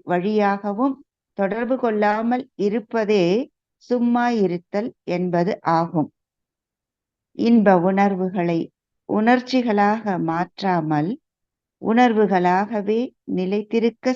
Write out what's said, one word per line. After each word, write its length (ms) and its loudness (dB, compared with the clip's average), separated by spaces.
வழியாகவும் 960 -2
தொடர்பு 400 -2
கொள்ளாமல் 680 0
இருப்பதே 580 0
சும்மா 340 0
இருத்தல் 440 -4
என்பது 360 0
ஆகும். 340 0
இன்ப 420 4
உணர்வுகளை 800 0
உணர்ச்சிகளாக 1040 0
மாற்றாமல் 840 -2
உணர்வுகளாகவே 1160 2
நிலைத்திருக்க 800 -2